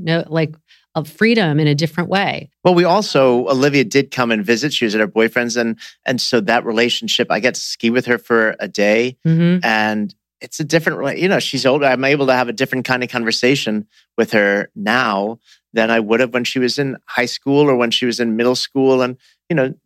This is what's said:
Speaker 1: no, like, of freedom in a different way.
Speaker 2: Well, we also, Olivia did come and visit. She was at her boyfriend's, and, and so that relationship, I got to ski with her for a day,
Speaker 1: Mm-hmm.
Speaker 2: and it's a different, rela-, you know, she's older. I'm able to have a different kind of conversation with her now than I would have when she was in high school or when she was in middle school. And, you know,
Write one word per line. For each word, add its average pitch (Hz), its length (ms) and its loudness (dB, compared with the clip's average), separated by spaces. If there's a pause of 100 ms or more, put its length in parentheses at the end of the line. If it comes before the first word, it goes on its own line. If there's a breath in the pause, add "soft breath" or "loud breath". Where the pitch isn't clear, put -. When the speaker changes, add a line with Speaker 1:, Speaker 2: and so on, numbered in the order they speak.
Speaker 1:
no, 165 280 -2
like, 160 260 -2 (400 soft breath)
of 156 140 -4
freedom 208 500 2
in 156 80 2
a 147 80 4
different 165 340 -2
way. 185 400 -4 (140)
Speaker 2:
Well, 180 120 2
we 175 100 4
also, 143 640 2
Olivia 139 360 2
did 131 280 0
come 120 180 -2
and 107 140 0
visit. 117 280 0
She - 120 -2
was 104 100 0
at 110 60 2
her 107 80 0
boyfriend's, 113 480 0
and, 117 200 -2 (300 loud breath)
and 127 140 -2
so - 220 0
that 113 220 0
relationship, 117 680 0
I 107 100 0
got 120 160 0
to - 40 -10
ski - 300 -4
with 120 160 0
her 120 120 0
for 113 420 0
a 101 80 -6
day, 110 480 0 (100)
Speaker 1:
Mm-hmm. 170 380 2
Speaker 2:
and 107 500 -2 (260)
it's - 200 -10
a 160 40 -4
different, 156 340 0
rela-, 131 200 -4
you 170 100 0
know, 185 100 2
she's 120 280 -4
older. 143 200 2
I'm 127 180 2
able 139 220 2
to 131 80 4
have 127 140 0
a 120 40 -4
different 127 320 -4
kind 127 180 -2
of 120 60 -4
conversation 113 760 -2 (320 soft breath)
with 113 140 0
her 101 440 2
now 110 600 -2 (340 soft breath)
than 113 180 0
I 113 100 2
would 110 200 0
have 120 140 0
when 123 100 -2
she - 140 -4
was 123 200 -2
in 123 280 -4
high - 200 -2
school 143 420 2
or 135 80 2
when 120 140 2
she - 160 -2
was 113 140 -2
in 113 160 0
middle 120 180 2
school. 131 460 0
And, 127 160 -2 (320 soft breath)
you 170 80 -2
know, 135 160 0 (140)